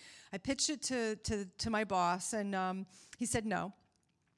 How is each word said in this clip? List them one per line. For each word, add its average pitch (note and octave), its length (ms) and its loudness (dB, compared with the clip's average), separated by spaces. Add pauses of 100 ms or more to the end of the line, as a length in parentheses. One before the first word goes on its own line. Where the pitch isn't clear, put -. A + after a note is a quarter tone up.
(320)
I G3+ 60 -6
pitched C4+ 320 0
it C#4 120 -4
to, A3+ 340 0
to, G3+ 300 -2 (120)
to A3+ 120 -2
my A3 140 2
boss, F3+ 480 2
and, G3+ 220 0
um, F#3 320 0 (300)
he B3 100 -2
said A3 200 0
no. F3+ 260 0 (640)